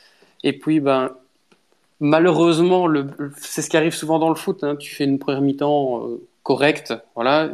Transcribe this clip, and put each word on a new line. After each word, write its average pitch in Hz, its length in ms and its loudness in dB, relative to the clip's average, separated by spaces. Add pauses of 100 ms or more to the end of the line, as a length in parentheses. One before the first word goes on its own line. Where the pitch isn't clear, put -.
(440)
Et 139 100 0
puis, 156 260 -2
ben, 131 380 -2 (800)
malheureusement, 170 880 4
le, 147 220 0 (300)
c'est - 260 -8
ce - 60 -10
qui 170 80 2
arrive 170 180 2
souvent 156 240 -2
dans 160 100 2
le 160 60 0
foot, - 280 -6
hein, 147 120 -2
tu 143 180 -16
fais 143 120 -2
une 139 120 2
première 139 240 -4
mi-temps, 139 680 0
euh, 120 140 -10 (220)
correcte, 139 500 0 (220)
voilà, 143 380 2